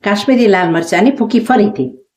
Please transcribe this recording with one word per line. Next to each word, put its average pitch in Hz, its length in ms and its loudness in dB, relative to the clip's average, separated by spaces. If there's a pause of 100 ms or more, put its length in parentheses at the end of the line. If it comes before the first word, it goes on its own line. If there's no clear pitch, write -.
કાશ્મીરી 233 420 0
લાલ 185 240 2
મરચાંની 170 400 0
ભૂકી 233 300 -2
ફરીથી 208 680 -2 (100)